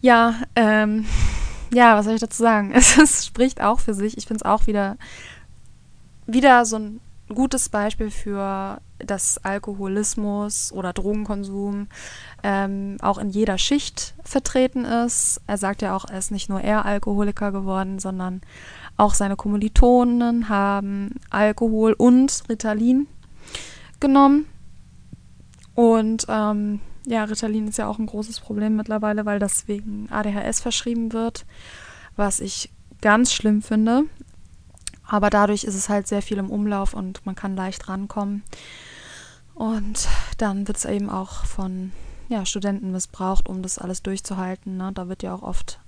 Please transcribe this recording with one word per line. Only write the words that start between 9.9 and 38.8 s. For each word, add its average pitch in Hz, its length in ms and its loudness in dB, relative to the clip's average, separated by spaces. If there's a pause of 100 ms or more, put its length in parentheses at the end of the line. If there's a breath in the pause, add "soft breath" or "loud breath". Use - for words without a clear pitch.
oder 185 200 -6
Drogenkonsum, 202 920 -6 (560 loud breath)
ähm, 196 580 -4
auch 202 180 -2
in 202 120 -4
jeder 202 260 0
Schicht - 580 -4 (100)
vertreten 262 600 0
ist. 233 600 -2
Er 208 120 -4
sagt 196 240 -4
ja 190 120 -2
auch, 190 120 -6
er 190 120 -10
ist 196 140 -6
nicht 196 160 -6
nur 196 120 -2
er 208 240 0
Alkoholiker 202 680 0
geworden, 190 460 -4
sondern 185 420 -6 (560 loud breath)
auch 208 180 6
seine 196 220 2
Kommilitonen 240 1120 4
haben 202 680 -2 (160)
Alkohol 214 640 2
und 254 560 6
Ritalin 226 580 0 (920 loud breath)
genommen. 277 460 6 (1300)
Und, 226 540 4
ähm, 208 520 -2 (260 soft breath)
ja, 226 180 -2
Ritalin 214 440 -4
ist 208 100 -6
ja 214 80 -2
auch 208 120 -6
ein 220 80 -4
großes 214 340 -8
Problem 214 360 -2
mittlerweile, 214 480 -2
weil 208 140 -2
das 196 300 -2
wegen 208 420 -8
A 214 120 -4
D 208 120 -2
H 202 80 -4
S - 180 -2
verschrieben 233 520 -4
wird, 226 340 -6 (680 loud breath)
was 101 240 0
ich - 300 -10 (300)
ganz 214 320 4
schlimm 214 300 2
finde. 226 400 2 (1040)
Aber 208 220 2
dadurch 208 360 2
ist 208 100 -4
es 190 140 -4
halt 202 180 -2
sehr 202 160 -4
viel 202 160 -6
im 196 120 -6
Umlauf 202 440 -2
und 196 320 -10
man 190 80 -6
kann 190 220 -6
leicht 190 320 -8
rankommen. 202 560 -6 (1120 loud breath)